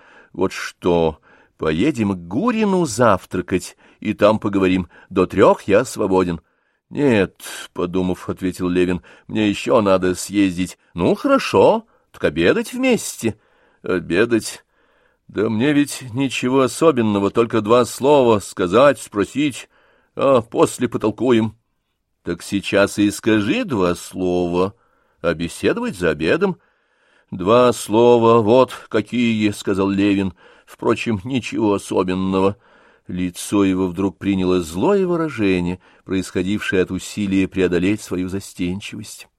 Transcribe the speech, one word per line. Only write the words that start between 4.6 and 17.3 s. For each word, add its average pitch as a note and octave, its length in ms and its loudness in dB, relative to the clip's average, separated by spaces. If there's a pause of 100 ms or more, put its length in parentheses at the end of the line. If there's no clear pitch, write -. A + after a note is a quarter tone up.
До F#2 160 2
трёх A#2+ 380 2
я G#2 200 4
свободен». F#2 560 -2 (500)
«Нет», — A#2 520 0 (320)
подумав, F2+ 560 -4
ответил F2+ 380 -4
Левин, — F2+ 340 0 (260)
«мне G#2+ 200 0
ещё A2+ 340 2
надо F#2 340 2
съездить». F#2 640 -2 (160)
«Ну, G2+ 220 0
хорошо, G#3+ 720 2 (260)
так - 120 -12
обедать F#2 500 0
вместе». A#3+ 640 -2 (460)
«Обедать? F#2 840 -2 (640)
Да A2 220 -4
мне A#2 240 0
ведь C#3+ 300 -2 (100)
ничего C3 480 0
особенного, A#2 680 2